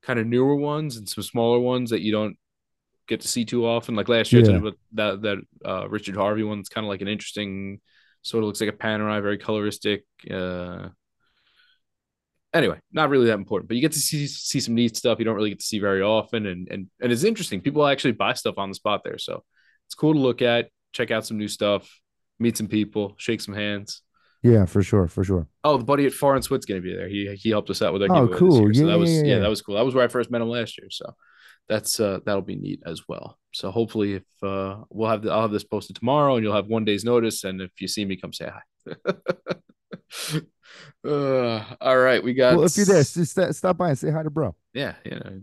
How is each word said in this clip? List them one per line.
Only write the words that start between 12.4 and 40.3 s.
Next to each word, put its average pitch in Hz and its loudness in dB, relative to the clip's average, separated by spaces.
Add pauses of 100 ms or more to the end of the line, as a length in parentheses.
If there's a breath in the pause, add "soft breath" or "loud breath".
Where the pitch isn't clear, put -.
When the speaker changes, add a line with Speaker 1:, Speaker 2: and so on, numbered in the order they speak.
Speaker 1:
anyway, 127 2 (120)
not 151 2
really 131 6
that 113 4
important, 95 -6
but 113 -2
you 123 0
get 151 2
to 151 -4
see, 143 -2
see - -6
some 117 -2
neat 117 2
stuff 113 0
you 113 -2
don't 110 -2
really 107 -2
get 98 -12
to - -10
see 107 -4
very 98 0
often. 107 0
And, 90 -8
and, 95 -10 (140)
and 123 0
it's 120 0
interesting. 208 -2
People 147 0
actually 139 2
buy 104 -2
stuff 110 -4
on 98 -6
the 95 -10
spot 101 -2
there. - -10
So - -10 (420)
it's - -16
cool 156 2
to 151 4
look 127 2
at, 117 2 (220)
check 117 -2
out 110 -2
some 110 -8
new 104 -4
stuff, 101 -2 (480)
meet 117 0
some 110 -4
people, 104 -2
shake 110 -4
some 101 -12
hands. 104 -6 (400)
Speaker 2:
Yeah, 113 8
for 95 2
sure, 92 2
for 95 -2
sure. 90 0 (160)
Speaker 1:
Oh, 147 4
the 117 -2
buddy 143 2
at 127 0
Far 139 2
and 127 0
Swit's 135 -4
gonna 95 -4
be 90 -8
there. 90 -8
He, 101 -6
he 98 -2
helped 104 0
us 98 -4
out 92 2
with 98 0
our 190 2
Speaker 2:
Oh, 156 6
Speaker 1:
giveaway 110 2
this 92 -6
Speaker 2:
cool. 165 8
Speaker 1:
year. 107 6
So 131 6
Speaker 2:
Yeah, 156 6
Speaker 1:
that 165 2
Speaker 2:
yeah, - 4
Speaker 1:
was, 170 4
Speaker 2:
yeah, 160 2
Speaker 1:
yeah, 151 2
Speaker 2:
yeah. 101 4
Speaker 1:
that 101 2
was 107 -4
cool. 101 -8
That 107 2
was 131 -2
where 127 4
I 120 2
first 120 -2
met 120 -2
him 117 -2
last 117 -6
year. 101 -20
So - -14 (540 soft breath)
that's, - -2
uh, 98 0
that'll 101 -2
be 98 -8
neat 98 -8
as 82 -12
well. - -14 (140)
So - -8
hopefully, 107 -2
if, 92 -10 (180)
uh, 98 -6
we'll 110 -2
have 107 0
the, 101 -2
I'll 107 2
have 110 0
this 104 -4
posted - -8
tomorrow, 135 2
and 113 0
you'll 104 0
have 101 0
one 110 0
day's 101 0
notice. 113 0
And 95 -8
if 92 -14
you 92 -8
see 104 -4
me, 95 -4
come 87 -12
say - -10
hi. - -18 (180)
<laughs> - -8 (680 loud breath)